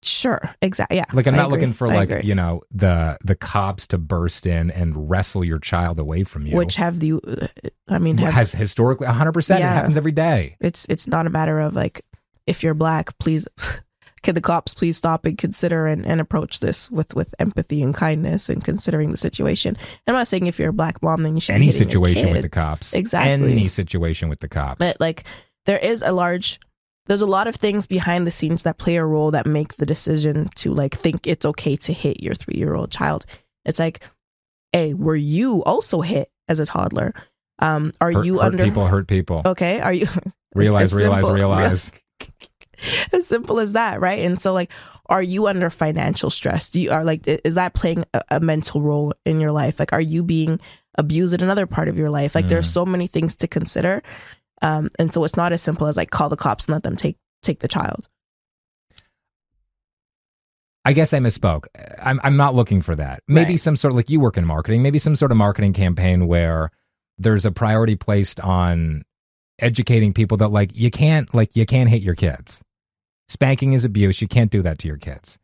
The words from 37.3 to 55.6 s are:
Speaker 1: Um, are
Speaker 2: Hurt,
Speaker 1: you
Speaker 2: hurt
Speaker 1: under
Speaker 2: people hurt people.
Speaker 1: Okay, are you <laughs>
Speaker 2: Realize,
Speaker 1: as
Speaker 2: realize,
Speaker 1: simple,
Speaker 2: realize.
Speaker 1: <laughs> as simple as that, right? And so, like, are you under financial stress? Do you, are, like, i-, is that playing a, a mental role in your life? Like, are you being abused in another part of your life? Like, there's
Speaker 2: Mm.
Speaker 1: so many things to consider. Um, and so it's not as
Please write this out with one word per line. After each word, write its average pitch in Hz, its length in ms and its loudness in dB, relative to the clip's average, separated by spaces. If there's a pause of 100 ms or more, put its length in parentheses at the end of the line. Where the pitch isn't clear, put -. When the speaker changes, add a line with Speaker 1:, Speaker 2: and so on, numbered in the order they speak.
Speaker 1:
Um, 156 320 0 (100)
are 170 100 2
Speaker 2:
Hurt, 170 140 2
Speaker 1:
you 185 140 2
Speaker 2:
hurt - 80 4
Speaker 1:
under 175 180 2
Speaker 2:
people 101 220 2
hurt 98 200 2
people. 90 380 0
Speaker 1:
Okay, 185 340 -2
are - 140 0
you 180 140 0 (240)
<laughs> - 240 -20
Speaker 2:
Realize, 101 300 4
Speaker 1:
as 92 80 2
Speaker 2:
realize, 101 300 4
Speaker 1:
simple, 98 120 2
Speaker 2:
realize. 95 600 2
Speaker 1:
<laughs> - 1160 -10
as 370 140 2
simple 233 320 0
as 208 140 -2
that, 226 280 -2
right? 185 180 -2
And 180 200 0
so, 190 140 0
like, 180 180 -2 (360)
are 190 160 2
you 185 240 0
under 185 220 0
financial - 600 -2
stress? - 400 -2
Do 175 120 -2
you, - 100 0
are, 156 120 0
like, 160 240 -2
i-, 156 160 0
is 165 120 0
that 180 180 0
playing 170 300 0 (100)
a, - 80 0 (100)
a 147 80 0
mental 156 420 0
role 147 320 0 (120)
in 160 140 0
your 151 120 0
life? 147 280 0
Like, 151 140 -2
are 165 80 2
you 160 220 0
being 160 360 0 (380)
abused 160 360 0
in 175 80 0
another 190 260 0
part 160 200 -2
of 165 100 -4
your 156 120 0
life? 143 260 -2
Like, 165 140 2
there's 170 180 2
Speaker 2:
Mm. - 60 -2
Speaker 1:
so 175 120 0
many 180 220 -2
things 165 300 -2
to 170 100 -4
consider. 170 560 -2 (580)
Um, 156 280 0 (100)
and 160 140 0
so 165 100 2
it's 160 140 -2
not 175 160 0
as 170 80 -2